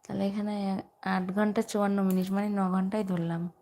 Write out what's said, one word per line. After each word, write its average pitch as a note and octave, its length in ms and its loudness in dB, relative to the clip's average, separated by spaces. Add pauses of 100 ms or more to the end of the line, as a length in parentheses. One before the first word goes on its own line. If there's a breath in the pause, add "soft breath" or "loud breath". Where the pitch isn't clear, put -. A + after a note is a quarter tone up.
তাহলে G3+ 260 -4
এখানে G#3 260 -4 (580)
আট F#3 120 0 (100)
ঘন্টা G#3+ 260 2
চুয়ান্ন G3+ 360 2 (100)
মিনিট, F#3 240 2
মানে G3+ 260 0
ন - 20 0 (120)
ঘন্টাই F#3+ 320 0
ধরলাম E3+ 380 -2 (200)